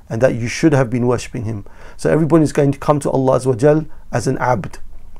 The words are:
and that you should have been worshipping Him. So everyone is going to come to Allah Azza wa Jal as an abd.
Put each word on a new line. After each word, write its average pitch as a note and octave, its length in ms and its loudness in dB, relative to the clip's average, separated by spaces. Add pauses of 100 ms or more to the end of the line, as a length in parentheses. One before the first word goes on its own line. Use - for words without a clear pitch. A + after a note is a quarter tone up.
and A2+ 140 -4
that B2+ 140 4
you A#2 120 -4
should D#3+ 240 2
have C3+ 180 2
been B2 180 0
worshipping A2+ 360 -2
Him. G#2 220 -8 (320)
So D#3 120 0
everyone D#3+ 340 4
is C#3+ 100 0
going C#3+ 180 2
to - 80 -4
come D3 220 0
to - 100 -2
Allah C3+ 280 2
Azza C3 80 -4
wa C3 80 2
Jal D3+ 300 4 (280)
as A2+ 120 -2
an C3 120 -2
abd. B2 420 -2 (400)